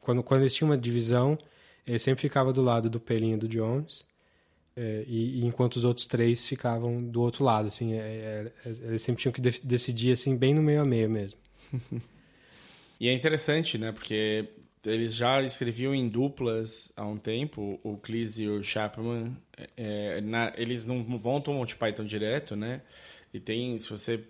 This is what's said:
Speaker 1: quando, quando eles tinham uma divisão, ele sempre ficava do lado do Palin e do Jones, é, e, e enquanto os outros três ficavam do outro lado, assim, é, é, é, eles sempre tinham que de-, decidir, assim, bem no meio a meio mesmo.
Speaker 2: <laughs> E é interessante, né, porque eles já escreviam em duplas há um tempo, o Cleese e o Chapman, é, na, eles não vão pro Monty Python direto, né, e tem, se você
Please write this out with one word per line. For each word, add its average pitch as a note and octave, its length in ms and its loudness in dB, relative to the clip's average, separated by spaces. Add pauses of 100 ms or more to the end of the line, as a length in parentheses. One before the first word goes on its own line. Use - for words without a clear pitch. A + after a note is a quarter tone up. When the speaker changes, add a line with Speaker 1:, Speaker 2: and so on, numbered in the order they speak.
Speaker 1:
quando, B2 220 2
quando C3+ 200 4
eles C3 120 4
tinham D#3 160 4
uma C#3+ 80 4
divisão, A#2+ 580 4 (480)
ele A#2+ 140 -2
sempre C3 240 2
ficava C3+ 300 2
do C3 100 2
lado A#2 260 4
do A#2 120 -2
Palin A2+ 320 0
e A2 40 0
do A2 120 -4
Jones, A2+ 560 -4 (720)
é, G#2+ 280 -4
e, A#2+ 360 -2
e A#2+ 40 2
enquanto A#2+ 300 2
os A#2+ 100 0
outros A#2+ 220 2
três A#2+ 400 2
ficavam A#2+ 560 -2
do A#2 180 -2
outro A#2+ 220 2
lado, A2 240 4
assim, A2 280 -2
é, A2 40 -4
é, A2 540 -8 (120)
é, A#2+ 60 -8 (160)
eles A2+ 160 -2
sempre A#2+ 180 0
tinham B2+ 120 0
que - 80 -6
de-, B2 240 2
decidir, B2 480 2
assim, B2+ 240 2
bem C3 180 4
no D#3 80 6
meio D3+ 180 4
a D3 40 2
meio A2+ 260 4
mesmo. G#2 300 -4 (320)
Speaker 2:
<laughs> A#2+ 400 -8 (880)
E A#2+ 80 4
é B2 40 6
interessante, D3+ 680 2
né, A2 120 -2
porque G#2+ 540 0 (420)
eles A2+ 300 0
já B2+ 260 4
escreviam B2+ 500 -2
em B2+ 160 0
duplas A2+ 880 -2
há G#2 80 -8
um G#2+ 120 -6
tempo, A2 680 -6
o G#2 140 -6
Cleese A2 480 -6
e G#2 40 -2
o G#2 140 -2
Chapman, A2+ 760 -4 (400)
é, G#2 440 -6
na, A2+ 360 -2
eles A#2 300 -4
não B2 160 -4 (160)
vão B2 220 0
pro C#3+ 120 -4
Monty B2+ 220 -4
Python A2 300 -2
direto, G#2+ 500 -4
né, A#2 260 -6 (540)
e A#2+ 60 -10
tem, A#2+ 360 -4
se - 140 -10
você A2 400 -4